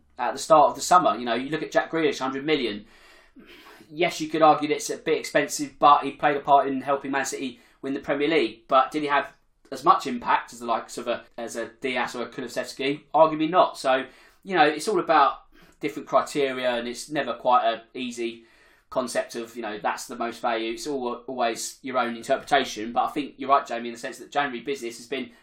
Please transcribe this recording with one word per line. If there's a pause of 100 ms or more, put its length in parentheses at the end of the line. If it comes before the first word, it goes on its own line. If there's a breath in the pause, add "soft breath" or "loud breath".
(180)
at
the
start
of
the
summer.
You
know,
you
look
at
Jack
Grealish,
hundred
million. (1040 loud breath)
Yes,
you
could
argue
that
it's
a
bit
expensive,
but
he
played
a
part
in
helping
Man
City (220 soft breath)
win
the
Premier
League.
But
did
he
have (360)
as
much
impact
as
the
likes
of
a, (140)
as
a (140)
Dias
or
a
Kulusevski? (120)
Arguably
not.
So, (380 soft breath)
you
know,
it's
all
about (420 soft breath)
different
criteria,
and
it's
never
quite
a (160)
easy (440 soft breath)
concept
of,
you
know,
that's
the
most
value.
It's
all,
always
your
own
interpretation.
But
I
think
you're
right,
Jamie,
in
the
sense
that
January
business
has
been (120)